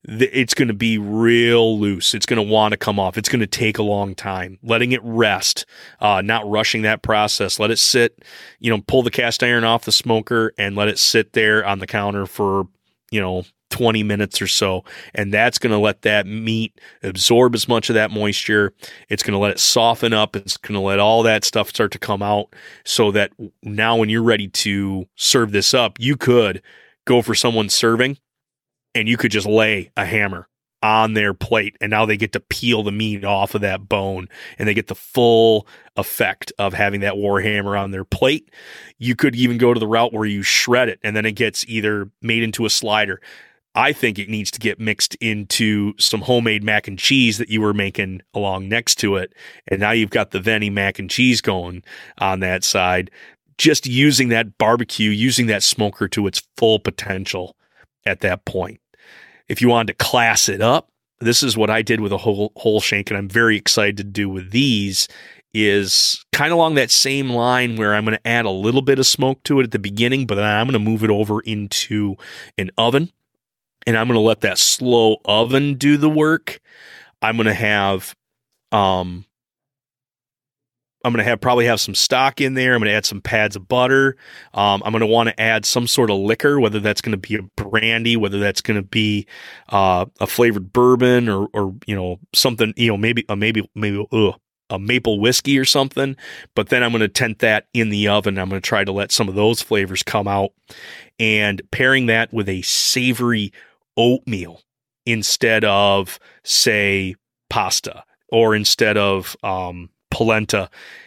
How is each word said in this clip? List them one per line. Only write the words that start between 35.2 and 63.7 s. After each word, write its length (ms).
effect 640
of 140
having 280
that 140
Warhammer 640
on 120
their 140
plate. 460
You 160
could 200
even 220
go 160
to 60
the 80
route 260
where 120
you 180
shred 460
it, 140
and 120
then 100
it 80
gets 340
either 420
made 220
into 220
a 40
slider. 500
I 200
think 240
it 120
needs 220
to 80
get 200
mixed 360
into 800
some 240
homemade 420
mac 240
and 100
cheese 420
that 100
you 120
were 120
making 480
along 360
next 300
to 180
it, 160
and 120
now 120
you've 200
got 200
the 80
Veni 300
mac 300
and 100
cheese 320
going 420
on 200
that 240
side. 480
Just 300
using 420
that 280
barbecue, 520
using 380
that 160
smoker 460
to 180
its 160
full 200
potential 800
at 140
that 260
point. 340
If 140
you 80
wanted 280
to 80
class 440
it 100
up, 300
this 240
is 120
what 140
I 140
did 180
with 100
a 60
whole, 380
whole 260
shank, 300
and 60
I'm 120
very 260
excited 420